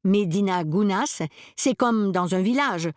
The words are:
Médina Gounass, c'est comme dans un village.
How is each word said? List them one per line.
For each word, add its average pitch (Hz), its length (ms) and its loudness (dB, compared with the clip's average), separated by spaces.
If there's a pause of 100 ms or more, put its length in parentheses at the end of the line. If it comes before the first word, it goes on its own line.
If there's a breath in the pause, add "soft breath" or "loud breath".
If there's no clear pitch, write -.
Médina 190 600 2
Gounass, 196 580 0 (340 loud breath)
c'est 254 200 0
comme 220 360 2
dans 180 240 0
un 185 60 0
village. 214 560 0